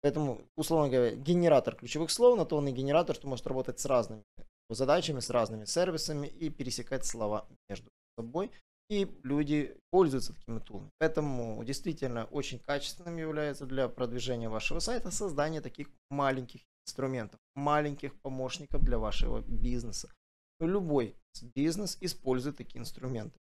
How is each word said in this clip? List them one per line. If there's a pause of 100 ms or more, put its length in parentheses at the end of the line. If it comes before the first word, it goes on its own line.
Поэтому, (140)
условно
говоря,
генератор
ключевых
слов,
на
то
он
и
генератор,
что
может
работать
с
разными (460)
задачами,
с
разными
сервисами
и
пересекать
слова (220)
между (280)
собой. (380)
И (160)
люди (160)
пользуются
такими
тулами. (100)
Поэтому
действительно
очень
качественным
является
для
продвижения
вашего
сайта
создание
таких (200)
маленьких (260)
инструментов, (160)
маленьких
помощников
для
вашего
бизнеса. (500)
Любой (400)
бизнес
использует
такие
инструменты.